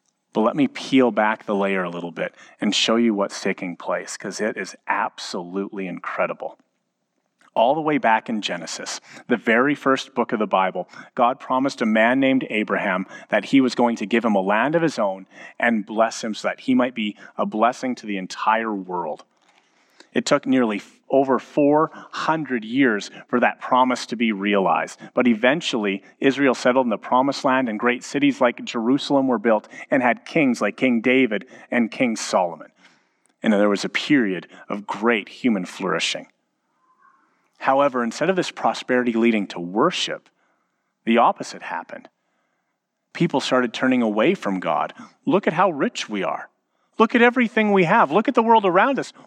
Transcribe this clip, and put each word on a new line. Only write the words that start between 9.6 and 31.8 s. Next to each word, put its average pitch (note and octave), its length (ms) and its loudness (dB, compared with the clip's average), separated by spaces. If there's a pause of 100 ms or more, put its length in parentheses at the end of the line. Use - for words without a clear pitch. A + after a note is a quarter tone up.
first C3+ 400 -2
book A#2 180 -2
of A#2 80 0
the G#2+ 80 0
Bible, F#2 400 0 (280)
God B2+ 240 2
promised C3+ 420 -2
a B2 40 0
man A2+ 340 4
named C3 300 2
Abraham G2 580 -2 (220)
that G#2 160 0
he C#3 140 4
was B2+ 160 2
going A#2+ 220 2
to G#2+ 80 -6
give A2 180 0
him A2 120 2
a G2 60 2
land A2 340 0
of E3 80 0
his D3 160 0
own F#2+ 260 -4 (340)
and A2+ 260 0
bless A2+ 380 -2
him G#2+ 120 -6
so - 120 -6
that F#2 140 -6
he C3 140 0
might B2+ 180 2
be G#2+ 240 -6 (200)
a G#2 100 -2
blessing A#2 480 -2
to - 100 -16
the G2+ 120 -6
entire A2 560 -2
world. F2+ 520 -8 (840)
It B2 140 -2
took C#3+ 220 0
nearly B2 300 2
f-, - 220 -16 (100)
over C3+ 280 2
four D3+ 540 2 (200)
hundred C3 540 -4
years A#2 460 0 (160)
for B2 120 0
that A2+ 200 0
promise B2+ 480 0
to - 80 -8
be A2+ 160 0
realized. F#2+ 680 0 (140)
But B2 140 2
eventually, A#2 760 0 (160)
Israel C3+ 360 2
settled B2+ 320 2
in - 20 -2
the G#2 80 -2
promised C3 480 0
land, C3 240 0
and G#2+ 100 -6
great A#2+ 240 0
cities C#3 380 0
like B2 220 0
Jerusalem C3 640 0
were B2 100 2
built G#2+ 300 0 (240)
and C#3 100 2
had A#2 240 0
kings C3+ 360 0
like G#2 160 -2
King B2 240 0
David B2 460 2 (220)
and A#2 220 0